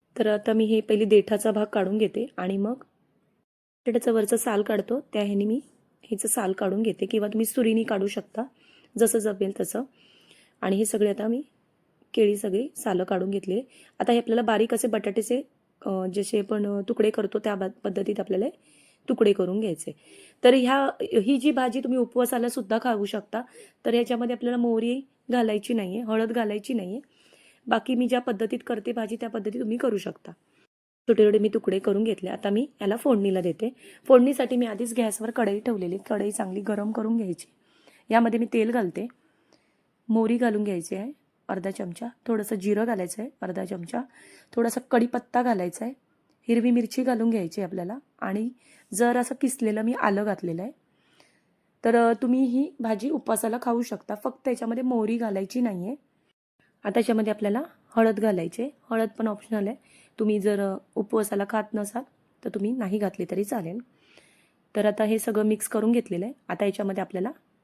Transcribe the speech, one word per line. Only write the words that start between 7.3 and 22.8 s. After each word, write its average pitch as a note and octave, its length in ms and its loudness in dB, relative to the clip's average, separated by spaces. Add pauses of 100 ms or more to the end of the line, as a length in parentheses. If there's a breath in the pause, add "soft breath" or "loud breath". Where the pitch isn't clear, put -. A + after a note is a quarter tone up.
सुरीने A3+ 360 2
काढू G3+ 240 -2
शकता, G#3+ 360 -6 (560 soft breath)
जसं A3+ 200 4
जमेल G3+ 420 -2
तसं. G#3 220 -4 (800 soft breath)
आणि F#3+ 160 2
हे G#3+ 80 2
सगळे G#3 260 2
आता G3+ 160 -2
मी A#3+ 160 -2 (720)
केळी G#3 220 4
सगळी G#3 400 -2
सालं F#3 280 0
काढून F#3 260 -2
घेतली. G3 320 -2 (360 soft breath)
आता - 140 2
हे A#3 60 6
आपल्याला A#3 240 2
बारीक A3+ 320 2
असे A#3+ 140 0
बटाट्याचे, A3 540 -2 (440)
अ, F#3+ 280 -2
जसे G#3 240 -2
आपण, G#3 280 -2
अ, G3+ 220 -2
तुकडे A3 220 2
करतो G#3+ 280 -2
त्या G#3 160 -2
ब-, F#3+ 300 -6
पद्धतीत G3+ 360 -2
आपल्याला F#3+ 260 -2 (640 soft breath)
तुकडे A3 240 4
करून F#3+ 280 0
घ्यायचे. E3 340 -4 (500 loud breath)
तर B3 100 10
ह्या, C4+ 360 4 (100)
ही A3 360 2
जी C4 140 2
भाजी B3+ 300 0
तुम्ही B3+ 180 -2
उपवासाला A#3+ 500 0
सुद्धा A3 340 -2